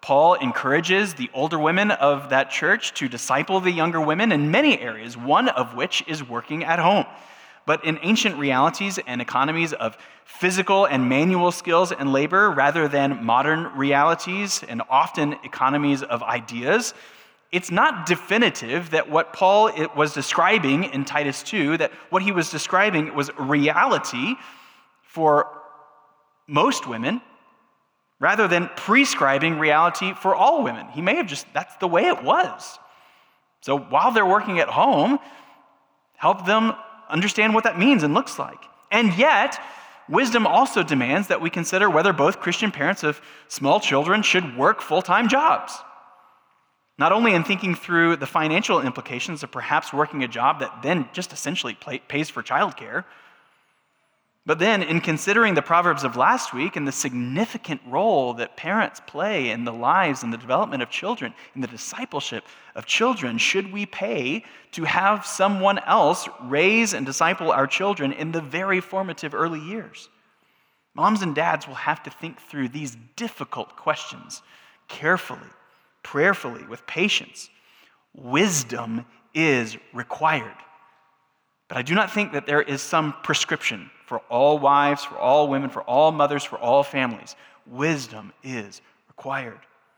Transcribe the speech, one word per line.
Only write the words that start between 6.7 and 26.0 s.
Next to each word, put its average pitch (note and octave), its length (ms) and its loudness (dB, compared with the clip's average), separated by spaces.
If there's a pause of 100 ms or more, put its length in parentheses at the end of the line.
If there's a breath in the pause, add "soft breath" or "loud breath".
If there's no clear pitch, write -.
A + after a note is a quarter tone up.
home. F3 260 4 (640 loud breath)
But D#3 180 0
in D#3+ 180 0
ancient G3 360 0
realities C#3 680 0
and B2 140 -6
economies D3+ 520 -2
of A2+ 260 -6 (260 loud breath)
physical F#3+ 600 2
and C3 240 2
manual F3 420 4
skills F3 400 2
and C#3 220 -2
labor, E3+ 380 4
rather D3 360 2
than C#3 380 0
modern C#3+ 520 0
realities E3 920 0
and A#2 200 -6
often D3 440 2 (100)
economies C#3 640 0
of A#2+ 180 -4
ideas, A#2+ 720 -2 (560 loud breath)
it's F3+ 220 -4
not G#3 340 2
definitive F3 840 0
that D#3 200 0
what C3+ 220 0
Paul G3+ 360 4
i-, D#3 280 -2
was D3+ 180 2
describing E3 720 2
in C#3 200 -4
Titus C#3+ 380 -4
two, D#3+ 360 0
that D#3 120 0 (200 loud breath)
what F#3 120 0
he G3 80 -2
was E3+ 200 -2
describing D#3+ 640 0
was C#3+ 220 -4
reality D3+ 1000 0 (680 loud breath)
for D3+ 460 2 (1000)